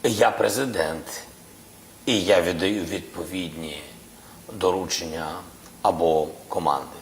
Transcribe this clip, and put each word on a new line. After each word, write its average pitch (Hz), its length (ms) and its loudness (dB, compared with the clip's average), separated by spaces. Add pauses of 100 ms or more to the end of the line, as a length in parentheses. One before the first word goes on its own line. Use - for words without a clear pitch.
Я 113 280 4
президент, 104 920 -2 (840)
і 113 140 2
я 90 220 6
віддаю 90 420 0
відповідні 82 960 -8 (680)
доручення 87 880 -2 (420)
або 82 460 4 (200)
команди. 71 540 -2